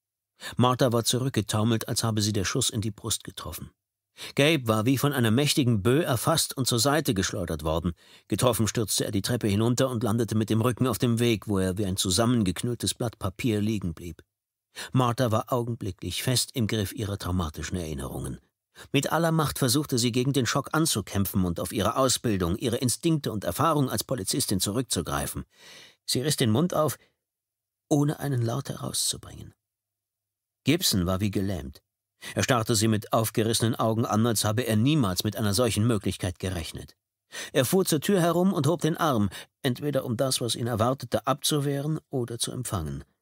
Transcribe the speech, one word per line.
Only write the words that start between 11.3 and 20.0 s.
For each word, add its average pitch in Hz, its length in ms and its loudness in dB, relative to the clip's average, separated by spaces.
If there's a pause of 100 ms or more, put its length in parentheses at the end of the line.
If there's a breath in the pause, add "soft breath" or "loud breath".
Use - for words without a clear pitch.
wo 101 120 2
er 92 180 0
wie 107 80 -2
ein 95 120 -2
zusammengeknülltes 113 1000 0
Blatt - 240 -6
Papier 104 420 -2
liegen 98 320 -2
blieb. 87 300 -14 (680 loud breath)
Martha 123 400 2
war 113 220 0
augenblicklich 117 680 -6
fest - 320 0
im 117 100 0
Griff 101 280 -2
ihrer 101 260 -6
traumatischen 87 580 -4
Erinnerungen. 67 640 -8 (520 loud breath)
Mit 139 200 2
aller 165 200 2
Macht 160 260 2
versuchte 135 400 2
sie, 117 140 2